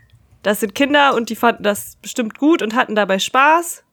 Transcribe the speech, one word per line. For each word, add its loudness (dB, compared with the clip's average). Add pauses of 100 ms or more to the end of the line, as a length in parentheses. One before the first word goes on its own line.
(420)
Das -2
sind -6
Kinder 2
und -4
die -8
fanden 0
das -4
bestimmt -8
gut 2
und -4
hatten -2
dabei 0
Spaß. 0 (100)